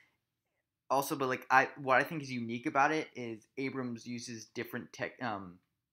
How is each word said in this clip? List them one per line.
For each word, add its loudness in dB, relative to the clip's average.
Also, 2
but, 2
like, -2
I, 8
what 6
I 6
think -6
is -10
unique -4
about 4
it -2
is -8
Abrams -4
uses -10
different -6
tech-, -6
um, -6